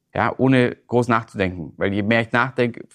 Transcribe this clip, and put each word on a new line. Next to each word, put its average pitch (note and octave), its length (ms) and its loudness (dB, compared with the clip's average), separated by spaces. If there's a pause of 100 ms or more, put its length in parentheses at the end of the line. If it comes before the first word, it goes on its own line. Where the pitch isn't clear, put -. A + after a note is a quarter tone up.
(140)
Ja, G2+ 240 -2
ohne B2+ 380 2 (120)
groß A#2+ 200 0
nachzudenken. F#2+ 720 -2
Weil F#2+ 160 -2
je G#2 80 -2
mehr A2+ 180 2
ich A2+ 140 -4
nachdenke, A#2+ 600 -2